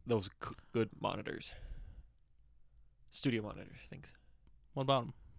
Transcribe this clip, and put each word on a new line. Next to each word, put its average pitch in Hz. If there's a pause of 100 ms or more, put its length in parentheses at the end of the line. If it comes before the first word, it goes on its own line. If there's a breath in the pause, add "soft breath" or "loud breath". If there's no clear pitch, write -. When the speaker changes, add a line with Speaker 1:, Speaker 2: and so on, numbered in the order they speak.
Speaker 1:
those 110 (140)
c-, - (200)
good 113 (100)
monitors. - (1600 soft breath)
Studio 117
monitor - (180)
things. - (600)
Speaker 2:
What 139
about 135
'em? 120 (260)